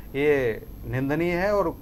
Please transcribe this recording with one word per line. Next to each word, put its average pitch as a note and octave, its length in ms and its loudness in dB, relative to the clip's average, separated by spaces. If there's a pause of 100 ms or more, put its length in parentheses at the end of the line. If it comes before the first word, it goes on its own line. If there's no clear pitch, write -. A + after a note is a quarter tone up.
ये C3+ 540 2 (300)
निंदनीय C#3+ 400 0
है, F#3 220 0
और F3 280 0